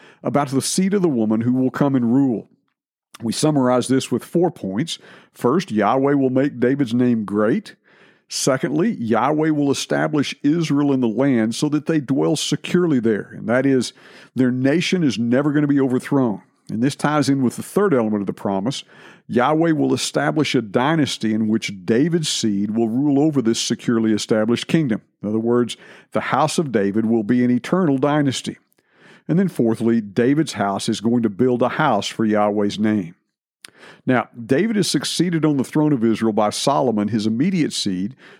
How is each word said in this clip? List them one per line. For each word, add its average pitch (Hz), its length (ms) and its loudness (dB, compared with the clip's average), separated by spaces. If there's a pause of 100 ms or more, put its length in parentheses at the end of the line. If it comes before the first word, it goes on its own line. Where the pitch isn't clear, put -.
(240)
about 143 260 0
the 131 120 0
seed 190 340 0
of 196 80 0
the 175 60 2
woman 113 320 0
who 123 120 0
will 131 180 0
come 139 240 0
and 120 180 2
rule. 127 360 0 (720)
We 113 120 -4
summarize 127 540 2
this 127 240 0
with 123 120 -2
four 175 260 0
points. 107 480 -6 (340)
First, 139 400 -2
Yahweh 120 420 2
will 131 180 2
make 131 280 0
David's 127 360 0
name 120 300 0
great. 107 500 -2 (520)
Secondly, 151 680 -2
Yahweh 131 560 0
will 147 200 0
establish 147 720 -2
Israel 147 520 2
in 131 80 0
the 120 60 2
land 113 460 0
so 147 160 -2
that 147 160 -2
they 160 140 0
dwell 147 360 0
securely 156 640 0
there. 107 360 -2
And 98 140 -10
that 127 160 2
is, 131 280 2 (400)
their 123 180 2
nation 147 520 0
is 110 160 0
never 131 320 2
gonna 147 160 2
be 143 140 0
overthrown. 127 600 0 (280)
And 104 120 -6
this 139 140 0
ties 147 320 0
in 139 160 2
with 117 140 0
the - 60 -10
third 190 300 0
element 107 280 0
of 95 60 -6
the 95 60 -4
promise. 98 520 -4 (420)
Yahweh 156 460 2
will 135 200 0
establish 143 640 -2
a 127 60 2
dynasty 123 720 0
in 110 160 0
which 104 360 -4
David's 151 440 2
seed 104 420 -2
will 113 160 0
rule 135 320 0
over 147 220 2
this 113 180 0
securely 113 540 0
established 110 540 0
kingdom. 139 340 0 (200)
In 101 60 -8
other 107 120 -2
words, 117 360 0 (380)
the 107 80 -2
house 143 360 0
of 151 140 -2
David 104 340 0
will 113 180 2
be 123 200 0
an 123 80 2
eternal 139 460 0
dynasty. 143 600 -2 (720)
And 156 100 0
then 190 120 2
fourthly, 117 500 0
David's 123 540 0
house 101 340 -2
is 107 140 -2
going 117 220 0
to 113 60 0
build 123 320 0
a 123 80 2
house 120 380 0
for - 160 -4
Yahweh's 104 560 0
name. 104 360 -2 (880)
Now, 127 240 0 (160)
David 208 320 0
is 180 120 0
succeeded 160 560 0
on 151 120 2
the 123 60 0
throne 151 300 0
of 117 100 0
Israel 113 300 2
by 107 160 2
Solomon, 117 600 0
his 110 180 -2
immediate 135 460 0
seed, 98 420 -4 (240)